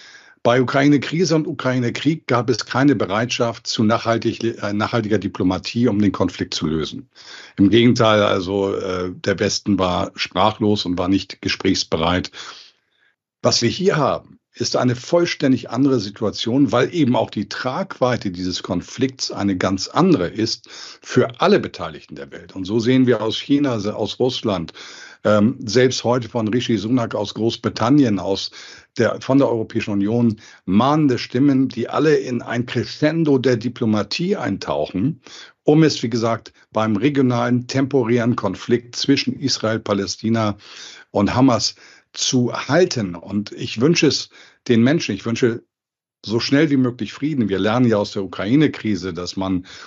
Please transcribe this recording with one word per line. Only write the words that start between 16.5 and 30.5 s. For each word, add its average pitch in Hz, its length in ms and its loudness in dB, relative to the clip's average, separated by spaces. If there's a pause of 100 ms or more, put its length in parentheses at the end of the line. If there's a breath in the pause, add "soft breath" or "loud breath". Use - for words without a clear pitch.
weil 123 220 2
eben 147 220 2
auch 107 140 0
die 101 180 -6
Tragweite 127 840 -4
dieses 90 320 -6
Konflikts 117 680 -4
eine 98 240 -2
ganz 95 320 -2
andere 139 400 2
ist - 400 -4 (340 loud breath)
für - 380 0
alle 190 200 4
Beteiligten 82 560 -12
der 71 160 -14
Welt. 90 240 -18
Und 95 100 -8
so 107 140 -2
sehen 127 280 4
wir 113 140 4
aus 110 180 -4
China, 139 360 0
aus 104 440 -4
Russland, 104 540 -2 (500 loud breath)
ähm, 107 400 4
selbst 127 400 2
heute 117 240 -2
von 113 220 -4
Rishi 120 280 0
Sunak 113 380 -2
aus 107 200 -6
Großbritannien, 113 840 2
aus 95 320 -4 (460 loud breath)
der, 117 240 0
von 139 160 2
der 139 100 4
Europäischen 110 440 -4
Union, 107 500 0 (240 loud breath)